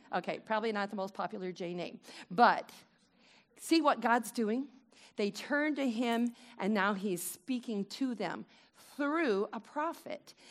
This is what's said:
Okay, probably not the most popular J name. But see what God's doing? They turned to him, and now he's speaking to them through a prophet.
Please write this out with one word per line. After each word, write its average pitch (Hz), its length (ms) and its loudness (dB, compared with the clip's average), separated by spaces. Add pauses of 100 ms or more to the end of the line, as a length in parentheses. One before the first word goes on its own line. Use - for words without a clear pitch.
(140)
Okay, 180 320 -4
probably 220 260 0
not 202 180 -2
the 214 80 -8
most 190 160 -6
popular 185 380 -6
J 175 220 -8
name. 175 260 -8 (300)
But 180 420 6 (840)
see 330 240 4
what 269 200 4
God's 233 300 2
doing? 247 360 0 (480)
They 202 160 0
turned 294 460 0
to 269 120 0
him, 233 440 2 (260)
and 196 140 2
now 202 200 4
he's 190 300 -2
speaking 233 600 -4
to 254 300 -4
them 202 300 -6 (520)
through 285 560 0
a 240 60 -6
prophet. - 720 -8 (180)